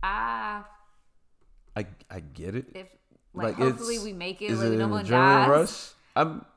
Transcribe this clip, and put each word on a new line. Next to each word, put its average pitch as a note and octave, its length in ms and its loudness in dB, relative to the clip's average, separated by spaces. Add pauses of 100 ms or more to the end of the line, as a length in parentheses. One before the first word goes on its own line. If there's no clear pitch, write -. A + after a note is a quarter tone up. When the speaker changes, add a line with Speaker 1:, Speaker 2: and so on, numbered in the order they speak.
Speaker 1:
I G#3+ 580 -6 (1120)
Speaker 2:
I, G#2 100 -6 (240)
I F#2+ 100 -14
get D#2 340 -12
it. A#2+ 200 -8
Speaker 1:
If, F#3 120 -16 (460)
like, - 140 -6
Speaker 2:
Like, - 100 -4
Speaker 1:
hopefully - 380 0
Speaker 2:
it's, - 100 -8
Speaker 1:
we - 80 -10
make F#3 300 -10
it. G#3 80 -4
Speaker 2:
is A2+ 80 -2
Speaker 1:
Like, A2+ 140 0
Speaker 2:
it A2 40 0
Speaker 1:
no A2+ 100 0
Speaker 2:
an G#2+ 40 -2
Speaker 1:
one G#2 160 -4
Speaker 2:
adrenaline - 40 -4
Speaker 1:
dies. A#2+ 380 6
Speaker 2:
rush? - 420 2 (260)
I'm D#3 280 0 (120)